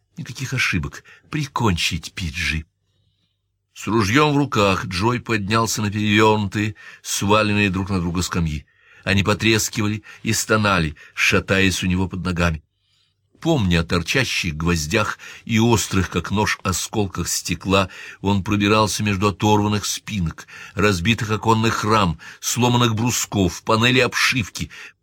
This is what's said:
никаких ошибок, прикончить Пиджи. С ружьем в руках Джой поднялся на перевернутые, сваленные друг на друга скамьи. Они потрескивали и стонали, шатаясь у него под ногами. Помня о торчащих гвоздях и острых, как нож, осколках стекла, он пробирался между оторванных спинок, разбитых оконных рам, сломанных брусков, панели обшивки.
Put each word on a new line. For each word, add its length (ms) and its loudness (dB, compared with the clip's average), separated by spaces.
никаких 360 -10
ошибок, 500 -4
прикончить 840 -2
Пиджи. 520 -4
С 140 -12
ружьем 460 4
в 40 2
руках 480 2
Джой 340 0
поднялся 640 -2
на 80 -2
перевернутые, 840 2
сваленные 680 2
друг 180 -4
на 100 -2
друга 220 -2
скамьи. 460 -4
Они 200 0
потрескивали 800 0
и 100 -2
стонали, 640 2
шатаясь 680 2
у 40 -2
него 200 0
под 160 -8
ногами. 400 0
Помня 380 4
о 20 -4
торчащих 720 -2
гвоздях 640 0
и 160 0
острых, 500 2
как 220 -6
нож, 320 -2
осколках 640 -4
стекла, 640 -2
он 200 0
пробирался 600 2
между 240 0
оторванных 560 2
спинок, 640 -6
разбитых 540 0
оконных 540 0
рам, 360 2
сломанных 560 2
брусков, 680 -2
панели 360 2
обшивки. 720 -2